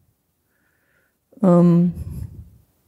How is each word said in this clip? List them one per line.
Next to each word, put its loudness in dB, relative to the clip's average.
Ähm, 2